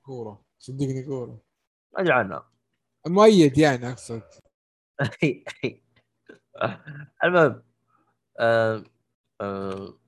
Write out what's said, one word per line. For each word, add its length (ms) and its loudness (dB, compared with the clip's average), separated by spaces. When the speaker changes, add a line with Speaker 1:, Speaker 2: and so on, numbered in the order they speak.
Speaker 1:
كورا. 380 -16
صدقني 440 -8
كورا. 340 -12
Speaker 2:
أدري 160 0
عنها. 360 -2
Speaker 1:
مؤيد 500 6
يعني 340 2
أقصد. 300 -14
Speaker 2:
<laughs> 840 -6
المهم. 400 2
آه، 440 0
آه، 560 -10